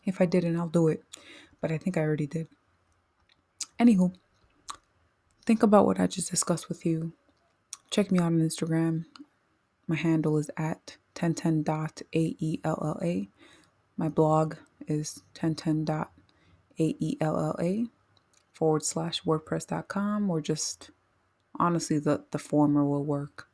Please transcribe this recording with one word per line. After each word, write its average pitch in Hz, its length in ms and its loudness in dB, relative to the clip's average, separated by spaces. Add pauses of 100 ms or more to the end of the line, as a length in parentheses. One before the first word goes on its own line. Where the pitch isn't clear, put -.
If 185 140 -4
I 185 60 6
didn't, 170 340 0
I'll 170 80 -2
do 165 220 4
it. - 120 -2 (600)
But 156 100 -2
I 160 60 -2
think 180 180 -4
I 165 60 0
already 151 260 0
did. 165 220 -8 (1300)
Anywho, 190 340 6 (1300)
think 220 180 4
about 202 220 6
what 185 120 2
I 185 100 2
just 180 220 -6
discussed - 380 -2
with - 180 -8
you. 165 280 -2 (760)
Check 202 220 0
me 180 80 4
out 170 60 2
on 165 160 2
Instagram. 160 640 0 (800)
My 156 80 0
handle 156 420 2
is 151 200 -2
at - 400 -6 (160)
ten 165 200 -2
ten 156 300 0
dot 156 380 -4 (120)
A 160 240 0
E 160 280 -4
L 156 180 -2
L 151 180 -4
A. 180 280 -4 (680)
My 160 140 -2
blog 156 460 2 (340)
is 151 320 -4 (120)
ten 160 220 -2
ten 156 300 -2
dot 156 260 -2 (680)
A 160 220 0
E 156 220 -2
L 156 180 0
L 156 220 -2
A 196 240 0 (680)
forward 156 320 0
slash - 400 -4
wordpress 160 440 -2
dot 160 200 -6
com, 208 420 -2
or 160 120 0
just, - 500 -6 (680)
honestly, 170 400 0
the, 147 340 0
the 147 80 -6
former 147 440 2
will 143 220 0
work. 143 480 -6